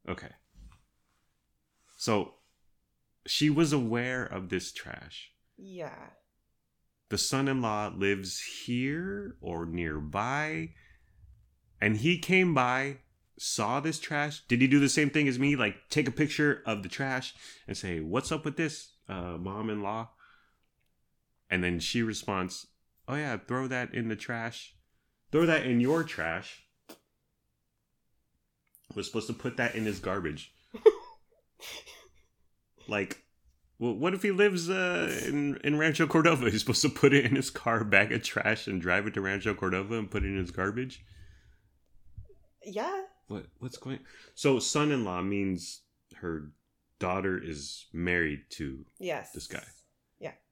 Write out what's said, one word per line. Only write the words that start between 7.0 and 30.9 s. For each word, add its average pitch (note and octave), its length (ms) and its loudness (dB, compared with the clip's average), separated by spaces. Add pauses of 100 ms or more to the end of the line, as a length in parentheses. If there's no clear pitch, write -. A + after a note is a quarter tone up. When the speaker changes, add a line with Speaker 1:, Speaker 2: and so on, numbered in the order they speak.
Speaker 1:
The G#2 100 -4
son-in-law A#2+ 800 0
lives F#2+ 460 0 (240)
here E3 760 -4
or E2+ 260 -6
nearby, G2+ 1040 -4 (1080)
and G#2+ 180 2
he E3 200 4
came F3+ 360 4
by, C3 440 2 (400)
saw A#2 420 0
this D#3 200 -2
trash. D3 500 -4
Did A#2+ 120 4
he C3 60 8
do C#3 120 8
the C#3 100 6
same D3+ 200 4
thing D3 200 4
as B2 100 0
me? C#3+ 160 4
Like, G#2+ 200 2 (140)
take C#3 200 2
a - 20 -2
picture D3 540 2
of G#2 180 -2
the F2+ 60 -8
trash C3 440 -4 (320)
and G2 120 -6
say, F2 240 -4
"What's F2+ 300 -2
up D3+ 120 -2
with D3 140 -4
this, - 380 -6 (120)
uh, F2+ 300 -8
mom-in-law?" G#2 720 -4 (1400)
And F#2 120 0
then F2+ 160 0
she A#2 240 -2
responds, G2 640 -4 (400)
"Oh B2+ 80 -6
yeah, C#3+ 220 -4
throw B2+ 300 -4
that B2 240 -4
in A#2 160 -2
the A2 80 -2
trash. A#2 600 -8 (560)
Throw E3 160 6
that D#3+ 180 4
in B2 160 4
your D#3 220 4
trash." E2+ 600 -4 (2250)
Was G2+ 120 -4
supposed G#2+ 200 -4
to A#2 60 -6
put A#2+ 240 -6
that A#2+ 160 0
in A2+ 120 -4
his G2+ 140 -2
garbage. F2 540 -6 (200)
<laughs> A3+ 100 -14 (2000)